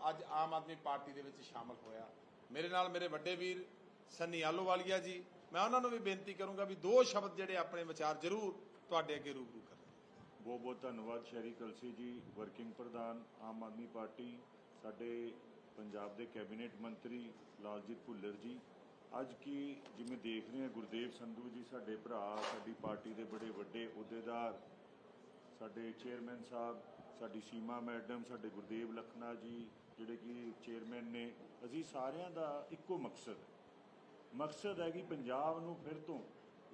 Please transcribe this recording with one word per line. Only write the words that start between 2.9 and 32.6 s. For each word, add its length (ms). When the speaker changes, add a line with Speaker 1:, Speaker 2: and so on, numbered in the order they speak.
Speaker 1:
ਵੱਡੇ 280
ਵੀਰ 280
ਸੰਨੀ 320
ਆਲੋਵਾਲੀਆ 560
ਜੀ, 240
ਮੈਂ 100
ਉਹਨਾਂ 180
ਨੂੰ 100
ਵੀ 100
ਬੇਨਤੀ 340
ਕਰੂੰਗਾ 300
ਵੀ 140
ਦੋ 260
ਸ਼ਬਦ 320
ਜਿਹੜੇ 200
ਆਪਣੇ 280
ਵਿਚਾਰ 380
ਜ਼ਰੂਰ 320
ਤੁਹਾਡੇ 260
ਅੱਗੇ 180
ਰੂਬਰੂ 280
ਕਰਨ। 200
Speaker 2:
ਬਹੁਤ 200
ਬਹੁਤ 220
ਧੰਨਵਾਦ 420
ਸ਼ਹਿਰੀ 280
ਕਲਸੀ 400
ਜੀ, 280
ਵਰਕਿੰਗ 360
ਪ੍ਰਧਾਨ 500
ਆਮ 220
ਆਦਮੀ 300
ਪਾਰਟੀ, 440
ਸਾਡੇ 500
ਪੰਜਾਬ 400
ਦੇ 100
ਕੈਬਨਿਟ 540
ਮੰਤਰੀ 480
ਲਾਲਜੀਤ 440
ਭੁੱਲਰ 260
ਜੀ। 160
ਅੱਜ 140
ਕੀ 420
ਜਿਵੇਂ 220
ਦੇਖ 320
ਰਹੇ 120
ਹਾਂ, 80
ਗੁਰਦੇਵ 400
ਸੰਧੂ 400
ਜੀ 200
ਸਾਡੇ 260
ਭਰਾ, 460
ਸਾਡੀ 300
ਪਾਰਟੀ 320
ਦੇ 120
ਬੜੇ 260
ਵੱਡੇ 340
ਅਹੁਦੇਦਾਰ, 720
ਸਾਡੇ 360
ਚੇਅਰਮੈਨ 560
ਸਾਹਿਬ, 300
ਸਾਡੀ 220
ਸੀਮਾ 400
ਮੈਡਮ, 440
ਸਾਡੇ 260
ਗੁਰਦੇਵ 420
ਲਖਨਾ 440
ਜੀ 300
ਜਿਹੜੇ 180
ਕਿ 360
ਚੇਅਰਮੈਨ 440
ਨੇ, 240
ਅਸੀਂ 200
ਸਾਰਿਆਂ 460
ਦਾ 420